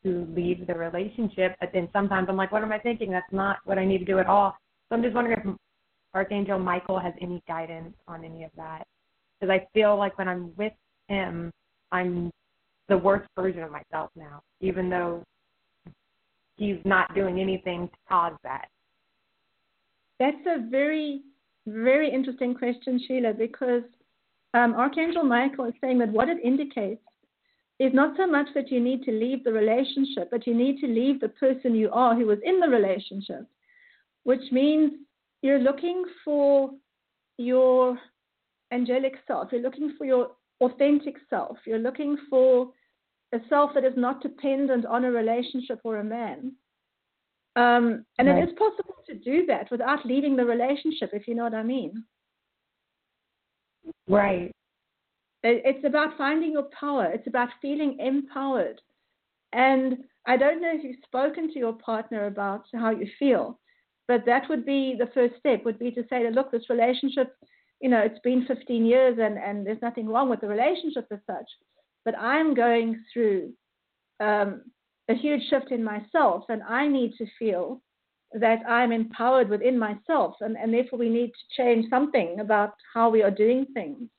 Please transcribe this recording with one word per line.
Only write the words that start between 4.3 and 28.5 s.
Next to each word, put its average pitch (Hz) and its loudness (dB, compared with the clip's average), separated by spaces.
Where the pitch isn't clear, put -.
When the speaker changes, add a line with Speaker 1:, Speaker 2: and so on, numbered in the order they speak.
Speaker 1:
So 233 -2
I'm 233 0
just 226 -2
wondering 226 0
if 202 -6
Archangel 196 -2
Michael 185 -2
has 175 -6
any 175 -10
guidance 165 -10
on 165 -16
any 165 -16
of 160 -18
that. 160 -16
'Cause 190 -2
I 190 2
feel 208 4
like 196 -2
when 185 -4
I'm 180 -6
with 214 -6
him, 175 -6
I'm 175 -2
the 196 4
worst 196 0
version 175 -4
of 151 -14
myself 151 -10
now, 147 -20
even 185 -2
though 175 -4
he's 202 -4
not 185 2
doing 185 0
anything 180 -4
to - -16
cause 170 2
that. 131 -10
Speaker 2:
That's 294 0
a 247 -2
very, 285 0
very 254 2
interesting 254 -2
question, 247 -2
Sheila, 240 0
because, 240 -2
um, 240 4
Archangel 320 0
Michael 262 2
is 233 -4
saying 254 0
that 226 2
what 226 2
it 339 -4
indicates 247 -2
is 269 2
not 277 4
so 381 2
much 285 2